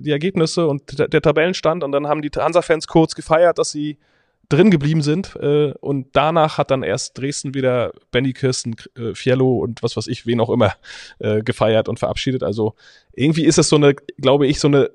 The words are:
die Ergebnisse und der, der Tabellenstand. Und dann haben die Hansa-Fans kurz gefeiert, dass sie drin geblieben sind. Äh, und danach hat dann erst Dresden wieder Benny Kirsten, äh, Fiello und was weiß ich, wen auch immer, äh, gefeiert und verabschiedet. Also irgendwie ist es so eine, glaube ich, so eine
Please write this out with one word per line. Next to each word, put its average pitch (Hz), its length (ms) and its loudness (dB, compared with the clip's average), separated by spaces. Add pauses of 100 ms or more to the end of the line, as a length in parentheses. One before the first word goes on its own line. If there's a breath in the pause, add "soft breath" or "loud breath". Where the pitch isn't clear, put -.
die 147 80 -4
Ergebnisse 165 560 -2
und - 280 -6
der, 151 120 0
der 156 140 0
Tabellenstand. 160 600 0
Und 139 80 -4
dann 143 160 -2
haben 151 160 -2
die 147 80 -6
Hansa-Fans 160 560 0
kurz - 300 2
gefeiert, 165 420 2
dass - 140 -2
sie 147 260 -8 (500)
drin 175 220 6
geblieben 156 320 2
sind. 156 340 -4
Äh, 147 440 0
und 139 320 -4
danach 156 440 2
hat 147 140 -2
dann 135 140 0
erst 98 340 -6
Dresden 135 340 -8
wieder 127 380 -2 (220)
Benny 135 200 0
Kirsten, 127 440 -4 (200)
äh, 113 180 -8
Fiello 131 440 0
und 113 240 -4
was - 140 -2
weiß 107 100 -6
ich, - 180 -8
wen 117 160 0
auch 110 100 0
immer, 107 240 2 (440 loud breath)
äh, 107 240 -2
gefeiert 110 460 0
und 123 100 -6
verabschiedet. - 460 -4
Also 107 320 -4 (360 soft breath)
irgendwie 151 320 0
ist 156 140 4
es 160 100 2
so - 60 4
eine, 143 200 6
glaube 139 520 0
ich, 143 140 0
so 156 80 2
eine 139 260 4